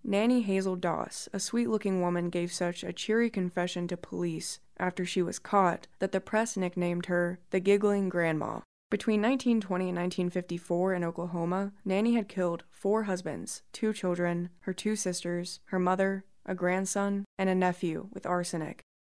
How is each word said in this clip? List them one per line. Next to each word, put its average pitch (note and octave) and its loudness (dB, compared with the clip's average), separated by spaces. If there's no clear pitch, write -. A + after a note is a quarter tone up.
Nanny A3+ 2
Hazel F#3+ 0
Doss, - -4
a G3 -4
sweet-looking G#3+ 0
woman, F3 0
gave F3 -2
such F3 -4
a F3+ -6
cheery A3+ 2
confession F3+ -2
to F3+ -4
police F3 -6
after F3+ -2
she F3+ 0
was - -2
caught F#3 2
that F#3+ -2
the F#3+ 2
press A3 -2
nicknamed F3 0
her F3 0
the F#3+ 2
Giggling G3+ 4
Grandma. D#3 0
Between G#3+ 2
nineteen A#3+ 2
twenty F#3 -2
and F3+ -2
nineteen F3+ 0
fifty-four F3+ 0
in F3 0
Oklahoma, F3 -2
Nanny G#3 2
had A3 0
killed E3+ -2
four G#3+ 0
husbands, F3+ -4
two A3 0
children, F3 0
her F#3+ -4
two G#3+ -2
sisters, F3 -4
her F#3+ -2
mother, F#3+ 2
a F#3+ -2
grandson, G3 0
and F#3+ 2
a F#3 4
nephew F3+ 0
with F#3+ -10
arsenic. F3 -2